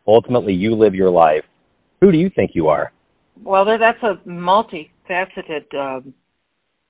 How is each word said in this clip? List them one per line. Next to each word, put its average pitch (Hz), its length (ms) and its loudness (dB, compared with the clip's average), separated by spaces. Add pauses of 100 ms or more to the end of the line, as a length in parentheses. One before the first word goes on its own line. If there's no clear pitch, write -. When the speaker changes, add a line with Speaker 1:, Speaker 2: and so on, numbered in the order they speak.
Speaker 1:
ultimately 110 460 2
you 107 220 -2
live 107 200 2
your 92 140 0
life. 80 340 2 (580)
Who 202 100 6
do 160 60 2
you 185 160 0
think 95 200 -2
you 80 140 -2
are? - 240 -2 (500)
Speaker 2:
Well, 196 240 0
there, 220 140 0
that's 226 240 0
a 202 120 -4 (120)
multifaceted, 180 1500 -6
um, 135 400 -10 (760)